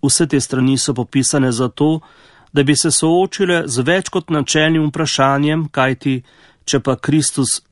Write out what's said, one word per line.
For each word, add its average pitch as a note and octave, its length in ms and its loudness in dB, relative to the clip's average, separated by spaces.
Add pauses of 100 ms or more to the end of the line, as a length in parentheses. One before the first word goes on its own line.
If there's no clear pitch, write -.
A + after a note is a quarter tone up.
Vse D3 240 2
te C#3 140 0
strani C3 380 0
so C#3 160 -2
popisane C3 580 0
zato, C#3+ 480 0 (520)
da C#3+ 100 2
bi C#3 140 2
se D#3+ 140 0
soočile F3 760 0
z B2+ 160 -4
več F3 260 0
kot - 220 -4
načelnim D#3 580 2
vprašanjem, D3 800 0
kajti, C3 540 -2 (420)
če C#3 160 0
pa C3 160 -2
Kristus - 760 -2